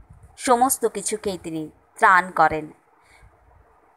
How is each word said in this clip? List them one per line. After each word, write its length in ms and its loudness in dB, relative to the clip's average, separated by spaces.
সমস্ত 480 0
কিছুকেই 520 -6
তিনি 320 -10
ত্রাণ 340 4
করেন। 400 0